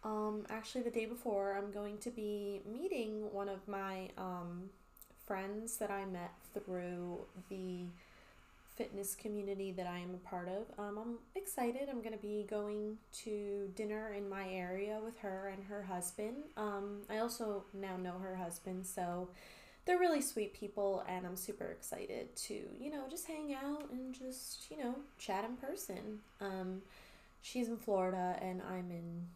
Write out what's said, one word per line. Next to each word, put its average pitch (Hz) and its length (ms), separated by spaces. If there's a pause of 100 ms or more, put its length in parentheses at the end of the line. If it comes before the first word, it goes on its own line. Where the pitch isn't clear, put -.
um, 214 460
actually 226 340
the 240 80
day 233 140
before, 208 500
I'm 202 160
going 208 280
to 240 120
be 208 560
meeting 220 640
one 202 180
of 190 180
my, 196 480
um, 180 540 (600)
friends 208 460
that 202 160
I 196 140
met 180 260 (200)
through 180 680 (280)
the 185 360 (880)
fitness 196 400
community 196 560
that 180 160
I 180 120
am 180 140
a 180 160
part 180 200
of. 208 280
Um, 208 220
I'm 233 200 (180)
excited. 269 520
I'm 247 140
gonna 220 140
be 208 340
going 214 480 (240)
to 202 540
dinner 214 360
in 202 160
my 196 200
area 190 560
with 226 140
her 196 360
and 196 120
her 202 180
husband. 185 500 (220)
Um, 202 520
I 214 100
also 220 440 (100)
now 196 240
know 180 220
her 185 160
husband, 185 500
so 180 440 (560)
they're 359 160
really 330 200
sweet - 320
people, 202 560
and 185 160
I'm 180 120
super - 300
excited - 680
to, - 200 (260)
you 285 100
know, 285 180
just 320 200
hang 302 260
out 285 380
and 254 200
just, - 560
you 302 100
know, 254 180 (200)
chat 202 280
in 240 140
person. 214 600 (220)
Um, 190 420 (580)
she's 240 280
in 233 80
Florida, 185 680
and 185 200
I'm 180 280
in 170 460